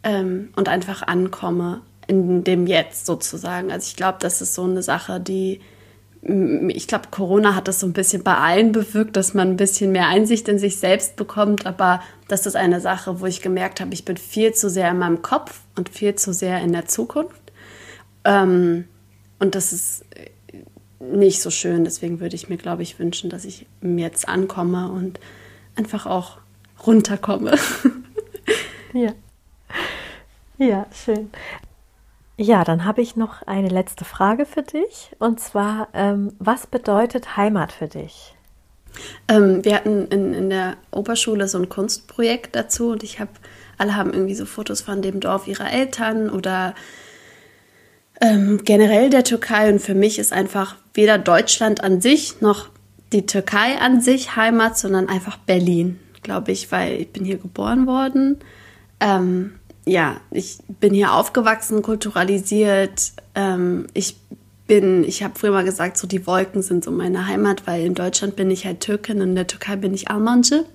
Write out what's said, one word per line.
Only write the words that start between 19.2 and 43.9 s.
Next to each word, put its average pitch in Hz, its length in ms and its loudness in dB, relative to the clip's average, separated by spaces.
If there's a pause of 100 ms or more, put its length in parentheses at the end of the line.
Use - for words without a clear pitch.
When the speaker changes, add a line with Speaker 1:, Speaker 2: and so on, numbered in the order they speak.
Speaker 1:
und 196 160 0
das 180 180 -2
ist - 320 -8 (960)
nicht 185 420 4
so 175 80 -4
schön, 170 340 0
deswegen 170 360 -4
würde 170 160 -8
ich - 140 -14
mir, 175 80 -6
glaub 175 220 -8
ich, 170 200 -10
wünschen, 175 300 -6
dass 180 160 -12
ich - 200 -18 (160)
im 175 160 -2
Jetzt 165 300 -4
ankomme 180 640 -2
und 185 280 -6 (560)
einfach 214 300 -6
auch 185 320 -6 (480)
runterkomme. 208 720 4
<laughs> - 100 -2 (1300)
Speaker 2:
Ja. 233 160 0 (1500)
Ja, 208 340 2
schön. 214 380 -4 (1080)
Ja, 202 260 6
dann 165 220 2
habe 214 160 0
ich 233 140 -4
noch 226 260 -4
eine 196 280 -2
letzte 185 360 -4
Frage 226 400 0
für 294 160 -6
dich. - 560 -8
Und 226 220 0
zwar, 208 540 -4
ähm, 202 440 0
was 233 300 -2
bedeutet 233 680 0
Heimat 202 360 0
für 156 160 -8
dich? - 480 -16 (920)
Speaker 1:
Ähm, 196 380 6
wir 208 100 4
hatten 208 340 0
in, 190 260 0
in 190 160 -2
der 185 260 -4 (140)
Oberschule 208 560 -2
so 190 100 -4
ein 180 120 -2
Kunstprojekt 233 840 -4
dazu 233 360 -2
und 214 100 -4
ich - 180 -14
hab, 208 100 -8 (500)
alle 202 160 0